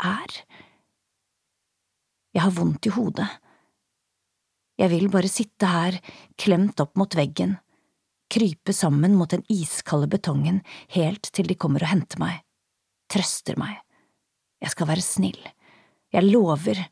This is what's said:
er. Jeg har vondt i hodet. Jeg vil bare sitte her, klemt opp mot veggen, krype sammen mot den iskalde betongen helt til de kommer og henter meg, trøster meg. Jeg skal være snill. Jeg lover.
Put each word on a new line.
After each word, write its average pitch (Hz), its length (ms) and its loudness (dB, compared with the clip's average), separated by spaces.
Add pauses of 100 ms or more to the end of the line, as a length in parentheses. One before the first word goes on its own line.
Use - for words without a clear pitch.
er. 190 320 -6 (2000)
Jeg 170 80 2
har 185 100 2
vondt 170 360 0
i 185 40 0
hodet. 202 340 -4 (1500)
Jeg 185 160 2
vil 175 180 2
bare 190 220 2
sitte - 400 -2
her, 175 260 0 (400)
klemt 190 460 2
opp - 160 -6
mot 196 160 -2
veggen, 180 400 0 (760)
krype 202 460 0
sammen 160 400 4
mot 170 160 2
den - 180 -2
iskalde 151 600 -2
betongen 156 480 0 (320)
helt 180 400 -2
til 175 160 -2
de 175 80 -2
kommer 151 300 0
og 160 80 0
henter - 260 -2
meg, 175 240 -6 (680)
trøster - 480 -4
meg. - 220 -8 (800)
Jeg - 140 -8
skal 156 160 -2
være 175 160 -2
snill. - 360 -2 (680)
Jeg 185 160 4
lover. 190 520 2 (120)